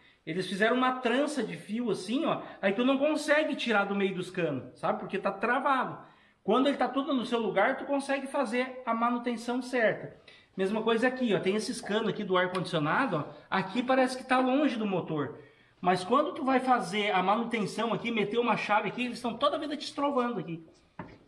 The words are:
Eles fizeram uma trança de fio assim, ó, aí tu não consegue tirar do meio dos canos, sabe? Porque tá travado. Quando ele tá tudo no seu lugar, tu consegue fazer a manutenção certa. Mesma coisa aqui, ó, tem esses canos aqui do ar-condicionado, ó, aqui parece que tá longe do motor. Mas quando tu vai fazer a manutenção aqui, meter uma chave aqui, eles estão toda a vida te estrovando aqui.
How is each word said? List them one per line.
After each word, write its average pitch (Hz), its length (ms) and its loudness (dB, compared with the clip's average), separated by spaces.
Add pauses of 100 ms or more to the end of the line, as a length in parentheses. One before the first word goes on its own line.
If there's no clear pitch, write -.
(260)
Eles 180 220 -4
fizeram 220 280 2
uma 254 180 2
trança 254 500 0
de 175 120 -6
fio 214 360 -4
assim, 269 340 -2
ó, 185 160 0 (180)
aí 196 140 0
tu 240 100 0
não 262 140 4
consegue 294 580 2
tirar 208 300 2
do 196 100 -2
meio 190 200 0
dos 175 160 -6
canos, 147 480 -4
sabe? 196 180 -2
Porque 190 220 -6
tá 196 120 -2
travado. 240 680 0 (440)
Quando 247 240 4
ele 277 100 2
tá 247 120 2
tudo 277 240 -2
no 240 100 0
seu 240 160 0
lugar, 208 380 2
tu 285 80 -8
consegue 277 400 -2
fazer 254 580 -2
a 226 120 -2
manutenção 240 680 -2
certa. 226 560 -2 (400)
Mesma 196 240 0
coisa 226 260 4
aqui, 247 280 2
ó, 160 40 2
tem 185 160 2
esses 214 240 -4
canos 214 300 0
aqui 208 140 -4
do 185 120 0
ar-condicionado, 180 840 0
ó, 139 160 -6 (140)
aqui 190 360 -2
parece 254 340 4
que - 60 -10
tá 254 160 2
longe 262 360 4
do 214 120 -2
motor. 156 500 -2 (420)
Mas 185 240 2
quando 269 300 2
tu 320 100 -8
vai 254 160 4
fazer 208 520 2
a 185 100 4
manutenção 214 720 0
aqui, 233 160 -4
meter 220 300 0
uma 240 180 2
chave 202 320 0
aqui, 247 160 -4
eles 233 140 -6
estão 233 180 -4
toda 311 200 2
a - 20 -4
vida 302 180 -6
te - 80 -10
estrovando 247 540 -2
aqui. 165 260 -10 (600)